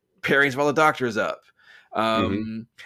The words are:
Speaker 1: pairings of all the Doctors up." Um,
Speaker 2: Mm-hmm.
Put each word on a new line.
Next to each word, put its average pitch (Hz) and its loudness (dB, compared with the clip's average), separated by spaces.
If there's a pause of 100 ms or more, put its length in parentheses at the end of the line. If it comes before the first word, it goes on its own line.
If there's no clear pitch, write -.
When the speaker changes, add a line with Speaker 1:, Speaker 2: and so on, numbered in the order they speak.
(200)
Speaker 1:
pairings 139 2
of 131 -6
all 147 2
the 147 2
Doctors 131 0
up." 95 -2 (540)
Um, 110 0
Speaker 2:
Mm-hmm. 110 -6 (260)